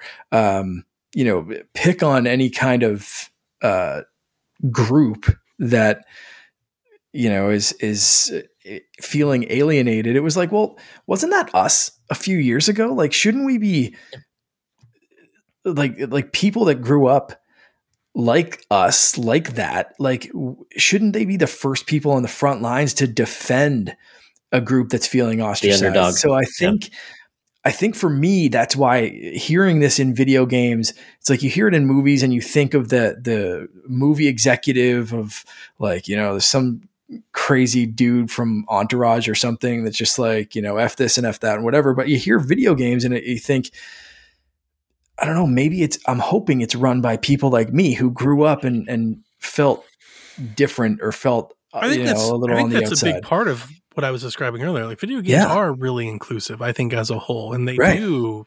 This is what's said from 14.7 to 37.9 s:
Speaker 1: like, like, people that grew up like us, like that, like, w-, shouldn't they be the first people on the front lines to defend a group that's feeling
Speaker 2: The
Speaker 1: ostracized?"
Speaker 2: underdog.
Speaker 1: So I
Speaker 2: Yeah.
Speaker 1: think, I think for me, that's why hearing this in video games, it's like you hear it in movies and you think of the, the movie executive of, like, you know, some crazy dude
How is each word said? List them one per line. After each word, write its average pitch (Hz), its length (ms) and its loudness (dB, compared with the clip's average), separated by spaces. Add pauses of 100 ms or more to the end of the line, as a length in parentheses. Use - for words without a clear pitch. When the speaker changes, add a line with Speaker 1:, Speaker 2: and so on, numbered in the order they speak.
Speaker 1:
like, 143 300 -2 (160)
like, 139 220 -2
people 208 320 0
that 135 160 2
grew 135 260 4
up 135 260 2 (800)
like 135 560 0
us, - 480 2
like 123 380 0
that, 90 420 -6
like, 131 300 -2
w-, - 400 -10 (100)
shouldn't 208 360 2
they 214 120 -2
be 196 100 -2
the 151 120 2
first - 400 -4
people 147 240 0
on 131 100 2
the 117 60 -4
front 139 340 -2
lines 123 340 0
to 135 120 2
defend 123 880 -2 (560)
a 127 100 2
group 123 280 0
that's - 180 -2
feeling 117 320 0
Speaker 2:
The 110 60 -2
Speaker 1:
ostracized?" 101 380 2
Speaker 2:
underdog. 92 300 2
Speaker 1:
So 143 200 2
I 131 80 2
Speaker 2:
Yeah. 127 40 0 (120)
Speaker 1:
think, 208 320 0 (760)
I 123 60 2
think 220 240 -2
for 175 140 0
me, 156 400 2
that's 117 260 0
why 123 340 2 (240)
hearing 170 460 2
this 143 200 2
in 131 140 0
video 131 320 4
games, 120 480 0 (260)
it's - 100 -4
like 135 120 2
you 135 80 0
hear 208 180 2
it 185 60 4
in 143 140 4
movies 139 340 4
and 131 120 2
you 120 80 0
think 143 340 -4
of 123 140 0
the, 120 300 0
the 98 480 -4 (200)
movie 143 400 0
executive 123 840 2
of, 107 320 -8 (360)
like, 92 280 -4
you 101 80 -4
know, 101 240 -2
some 127 420 0 (500)
crazy 123 560 2
dude 120 420 0